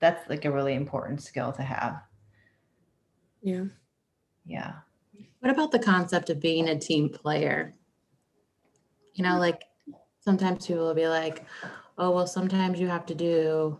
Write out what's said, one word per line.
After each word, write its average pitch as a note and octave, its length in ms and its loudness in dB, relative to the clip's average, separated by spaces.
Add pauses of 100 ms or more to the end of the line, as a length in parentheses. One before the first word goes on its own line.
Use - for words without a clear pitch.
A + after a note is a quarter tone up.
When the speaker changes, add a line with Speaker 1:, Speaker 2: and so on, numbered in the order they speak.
Speaker 1:
that's, E3+ 280 2
like, D3 160 -4
a D3 80 2
really C#3 220 0
important C#3 480 -4
skill C3 300 -6
to C3+ 100 -8
have. C3+ 400 -4 (1400)
Speaker 2:
Yeah. F#3 220 -2 (800)
Speaker 1:
Yeah. - 360 -10 (600)
Speaker 3:
What B3+ 120 2
about D#4 200 2
the B3 80 6
concept F3+ 500 2
of D3+ 100 -2
being E3 280 2
a D#3 100 0
team D3+ 320 2
player? D3+ 640 -2 (1400)
You F#3 100 -2
know, F3+ 120 4
Speaker 2:
Mm. F3+ 40 2
Speaker 3:
like, E3+ 240 2 (560)
sometimes F#3+ 460 2
people E3 200 0
will D#3+ 80 0
be D#3+ 140 2
like, D#3+ 360 -2 (540)
"Oh, F3+ 140 2
well, F3+ 140 4
sometimes F#3 540 0
you F3+ 80 2
have E3+ 180 -4
to E3 80 -6
do D#3 640 2